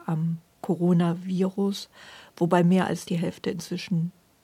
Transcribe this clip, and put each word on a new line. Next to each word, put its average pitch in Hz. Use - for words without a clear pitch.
am 165
Coronavirus, 180
wobei 175
mehr 180
als -
die 175
Hälfte 165
inzwischen 175